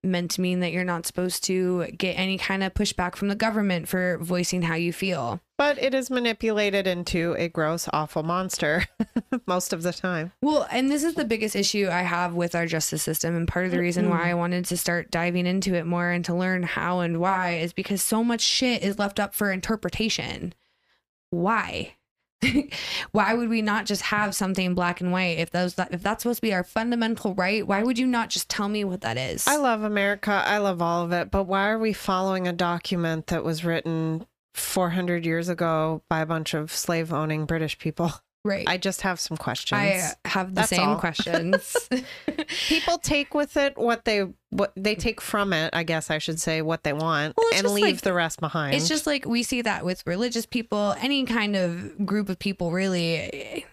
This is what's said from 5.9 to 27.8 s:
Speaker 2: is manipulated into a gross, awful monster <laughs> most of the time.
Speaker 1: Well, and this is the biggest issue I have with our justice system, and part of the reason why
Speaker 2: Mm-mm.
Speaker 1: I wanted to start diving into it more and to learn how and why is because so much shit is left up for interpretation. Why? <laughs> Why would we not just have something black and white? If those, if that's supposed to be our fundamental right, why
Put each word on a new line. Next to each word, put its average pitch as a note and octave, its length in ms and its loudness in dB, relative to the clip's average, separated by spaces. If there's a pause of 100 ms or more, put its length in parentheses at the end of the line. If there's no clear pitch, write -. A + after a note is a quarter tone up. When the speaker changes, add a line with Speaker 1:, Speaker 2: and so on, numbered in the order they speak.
Speaker 2:
is C4 160 0
manipulated G#3+ 800 2
into E3+ 500 0
a E3+ 120 0
gross, E3 440 -2
awful D#3 300 -2
monster F3 640 0 (320)
<laughs> - 320 -4
most G#3 240 0
of E3 100 -4
the F3 100 0
time. F3 380 -4 (100)
Speaker 1:
Well, D4 300 4
and C4 180 2
this C#4+ 140 2
is E4 140 0
the D4+ 80 0
biggest A3 320 -2
issue G3+ 340 2
I F3+ 120 2
have F3 320 0
with F3 200 0
our E3+ 100 2
justice D#3+ 380 -2
system, D#3+ 320 -2
and E3+ 140 0
part F3+ 180 0
of F3+ 60 0
the F3 80 2
reason F3 280 2
why E3+ 120 2
Speaker 2:
Mm-mm. E3+ 60 0
Speaker 1:
I F3 80 2
wanted F3 320 0
to F3+ 100 -2
start E3+ 340 -2
diving F3 380 0
into F#3+ 260 0
it E3 100 0
more F3 260 0
and F3 160 0
to F3 80 0
learn F3+ 280 2
how F3+ 380 0
and E3+ 180 0
why F3+ 380 2
is E3+ 160 -4
because F#3 300 -2
so A3 200 2
much A#3 180 0
shit - 440 2
is G3+ 160 -2
left G3+ 180 -2
up G3+ 160 -2
for G3+ 160 0
interpretation. F#3+ 1040 -4 (760)
Why? F#3+ 640 -2 (460)
<laughs> - 680 0
Why G#3+ 240 4
would A#3+ 140 0
we A3+ 140 2
not G#3+ 220 0
just G3 180 -2
have G#3 300 0
something F#3 440 0
black F3 240 0
and F3+ 100 0
white? F3+ 300 2
If E3 100 -2
those, F3+ 260 0 (140)
if F3+ 140 -6
that's G3+ 180 0
supposed A#3+ 140 0
to - 60 -4
be G#3+ 120 2
our F3+ 80 2
fundamental A3+ 720 0
right, G3 320 0
why G3 160 2